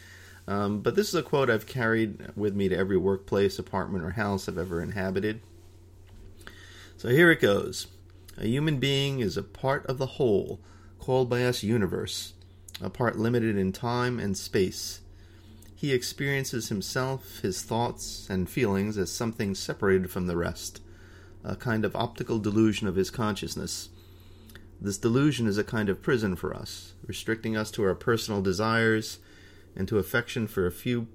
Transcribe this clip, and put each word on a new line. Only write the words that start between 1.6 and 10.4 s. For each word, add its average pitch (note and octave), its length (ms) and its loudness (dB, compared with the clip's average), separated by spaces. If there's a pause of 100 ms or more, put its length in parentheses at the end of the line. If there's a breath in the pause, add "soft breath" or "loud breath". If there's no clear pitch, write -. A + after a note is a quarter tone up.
carried A2+ 680 0
with G#2 180 0
me G2 140 2
to F2+ 80 2
every F#2+ 200 2
workplace, G2 640 2
apartment, F#2 460 -4
or F2 60 -4
house G2+ 380 -2
I've F2 80 -6
ever E2+ 240 -2
inhabited. G2 600 -2 (1600 loud breath)
So - 120 -6
here D#3+ 240 10
it D#3 80 4
goes. G2+ 480 2 (480)
"A - 100 -6
human C#3+ 320 0
being C#3 400 2
is G2+ 180 -2
a G2 60 -2
part - 440 -4
of B2+ 120 -4
the C3+ 80 0
whole, G#2+ 540 0 (400 loud breath)